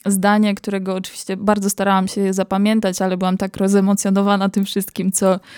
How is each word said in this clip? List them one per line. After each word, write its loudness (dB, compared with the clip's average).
zdanie, 2
którego -6
oczywiście -8
bardzo 0
starałam 0
się -6
je 0
zapamiętać, 0
ale 0
byłam 0
tak -4
rozemocjonowana 2
tym 0
wszystkim, -4
co, 2